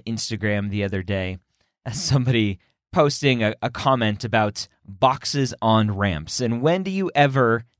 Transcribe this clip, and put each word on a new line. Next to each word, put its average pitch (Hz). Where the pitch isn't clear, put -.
Instagram 107
the 101
other 95
day, 92
<laughs> -
somebody 120
posting 143
a, 107
a 123
comment 120
about 110
boxes 131
on 110
ramps. 92
And 120
when 170
do 190
you 190
ever 131